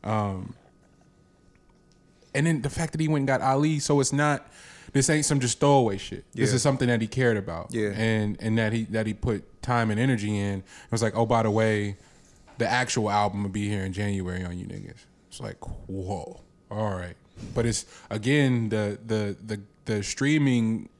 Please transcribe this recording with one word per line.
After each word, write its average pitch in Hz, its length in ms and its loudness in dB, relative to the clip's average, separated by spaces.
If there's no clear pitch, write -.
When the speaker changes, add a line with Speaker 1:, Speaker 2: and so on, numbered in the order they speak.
Speaker 1:
Um, 104 460 -2
and 147 140 2
then 156 160 2
the 139 80 -2
fact 165 220 -4
that 156 80 -6
he 156 80 2
went 151 140 2
and 135 40 0
got 135 140 2
Ali, 147 400 2
so 143 200 2
it's 131 120 2
not, 143 340 2
this 139 180 2
ain't 151 140 4
some 143 160 2
just 120 200 0
throwaway 131 380 6
shit. - 340 -10
This 107 180 0
Speaker 2:
Yeah. 127 60 2
Speaker 1:
is 120 60 2
something 135 260 2
that 117 120 2
he 110 60 0
cared 120 300 2
about, 85 380 -6
Speaker 2:
Yeah. 107 160 -2
Speaker 1:
and, 107 500 0
and 110 180 0
that 110 140 2
he, 113 120 -2
that 110 220 -2
he 107 80 -4
put - 480 -4
time 117 280 2
and 104 80 0
energy 107 400 2
in. 101 220 -2
It - 40 -16
was 117 120 0
like, 107 140 0
"Oh, 113 100 2
by 113 160 2
the 110 80 2
way, 104 460 2
the 123 100 0
actual 120 420 0
album 104 320 2
will 101 80 -4
be 104 180 -4
here 101 140 -2
in 95 100 -4
January 92 520 -4
on 87 140 -8
you - 80 -10
niggas." - 380 -14
It's - 120 -18
like, - 180 -10
whoa, 95 520 -8
all 107 240 -2
right. 90 220 -8
But 117 120 2
it's, 113 180 -2
again, 123 600 2
the, 104 340 -2
the, 107 400 -2
the, 104 160 -8
the 104 160 -2
streaming 123 880 0